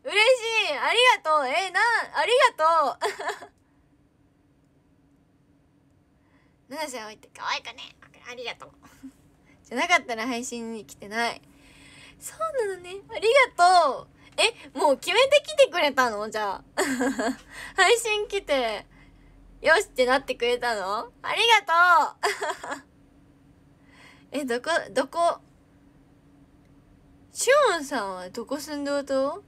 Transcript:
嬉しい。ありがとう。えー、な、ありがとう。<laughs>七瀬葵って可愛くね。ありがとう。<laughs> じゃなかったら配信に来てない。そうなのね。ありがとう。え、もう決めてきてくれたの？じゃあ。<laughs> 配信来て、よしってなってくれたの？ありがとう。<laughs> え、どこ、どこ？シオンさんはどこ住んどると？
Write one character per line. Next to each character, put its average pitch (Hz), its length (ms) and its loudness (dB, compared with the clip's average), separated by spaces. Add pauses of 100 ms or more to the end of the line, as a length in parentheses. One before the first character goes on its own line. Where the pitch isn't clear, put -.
嬉 370 140 -8
し 403 40 4 (520)
い。 277 60 -4
あ 269 160 -2
り 440 60 2 (240)
が 320 80 0
と 302 100 4
う。 262 60 -2
え 330 220 -2
ー、 349 40 -12
な、 381 80 2 (340)
あ 294 100 0
り 381 60 0 (240)
が - 0 -
と 311 420 2 (3750)
う。 - 0 -
<laughs> 254 60 -16
七 311 120 -6
瀬 254 140 -12
葵 214 140 -14
っ - 20 -20
て - 180 -20
可 - 140 -10
愛 269 120 -6
く - 40 -20 (100)
ね。 - 220 -20 (340)
あ 247 40 -14
り 247 100 -14
が 226 100 -10
と 131 120 -20
う。 139 40 -20 (460)
<laughs> - 480 -20
じ - 80 -14
ゃ 233 40 -6
な 320 100 -2
か 349 120 4
っ 247 60 -6
た 240 100 -6
ら 220 120 -6
配 247 180 -6
信 233 260 -10
に 220 140 -12
来 - 100 -20
て 208 140 -20
な 226 220 -4
い。 - 100 -16 (760)
そ - 160 -16
う - 40 -20 (280)
な 381 80 -6
の 359 60 -20
ね。 370 280 -16
あ 453 100 -10
り 403 80 0 (300)
が 349 360 6
と 160 100 -10
う。 - 40 -20 (320)
え、 349 380 -2
も 302 140 2
う 262 60 2
決 - 140 -6
め 480 160 4
て 571 180 4
き 622 100 -12
て 554 140 6
く 349 100 -4
れ 302 120 2
た 254 180 2
の？ 214 200 -6
じ 214 80 -8
ゃ 202 160 -4
あ。 - 100 -12 (120)
<laughs> 254 640 -2 (380)
配 381 220 6
信 427 300 -4
来 403 140 -6
て、 240 440 -4 (760)
よ 302 140 6
し 403 80 2
っ - 60 -10
て 254 160 0
な 262 140 2
っ 269 40 -4
て 262 120 -8
く 233 100 -6
れ 247 120 0
た 240 180 -4
の？ 208 360 -6 (100)
あ - 140 -6
り 359 60 -2 (260)
が 339 480 4 (560)
と 285 60 -10
う。 269 60 -20 (1500)
<laughs> - 0 -
え、 285 140 -6
ど 247 160 -4
こ、 294 80 -8 (220)
ど 262 160 -2
こ？ 339 320 0 (1900)
シ - 160 -2 (240)
オ 339 40 -2
ン 302 60 -6
さ 269 200 -6
ん 196 120 -8
は 180 140 -12
ど 220 160 -12
こ 277 120 -6
住 302 200 -10
ん 285 60 -8
ど 285 140 -2
る 285 80 -4
と？ 277 420 -4